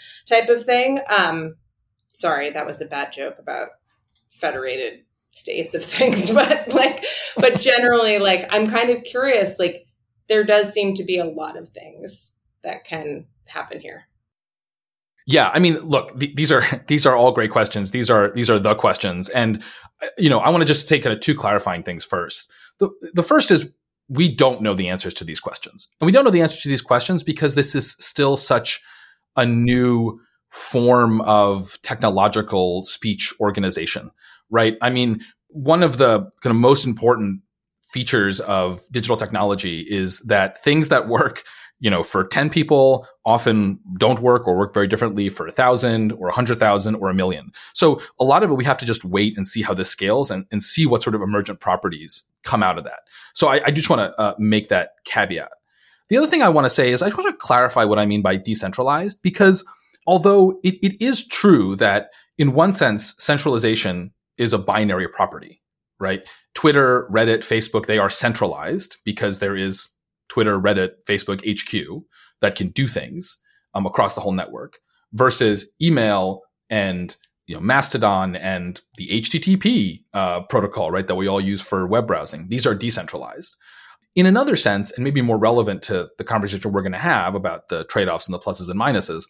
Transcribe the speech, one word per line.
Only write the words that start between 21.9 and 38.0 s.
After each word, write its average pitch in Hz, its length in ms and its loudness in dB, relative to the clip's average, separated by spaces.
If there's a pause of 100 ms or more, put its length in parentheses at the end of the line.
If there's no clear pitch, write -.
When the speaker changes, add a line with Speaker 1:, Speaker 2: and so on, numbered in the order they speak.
Speaker 2:
first. - 460 -8 (280)
The, 196 120 0 (240)
the 175 80 0
first 294 280 2
is 165 200 2 (380)
we 139 260 2
don't 131 260 2
know 107 140 0
the 92 140 -4
answers 92 260 -6
to - 100 -12
these 80 160 -10
questions. - 480 -14 (120)
And 160 60 2
we 185 60 6
don't 269 120 6
know 240 60 6
the 175 120 4
answers 160 200 -2
to 147 60 -6
these 135 140 -2
questions 127 400 0
because 151 320 -2
this 143 200 0
is - 180 -2
still 139 440 -2
such - 460 -2 (540)
a 123 100 4
new 120 760 2 (300)
form 120 720 4
of 101 600 2
technological 101 1040 0
speech - 560 -4
organization, 95 720 -4 (400)
right? 113 320 2
I 123 80 2
mean, 123 340 -2 (240)
one 156 340 2
of 147 140 2
the 113 340 4 (120)
kinda 120 120 2
most 127 300 4
important 113 560 0 (420)
features 101 580 -2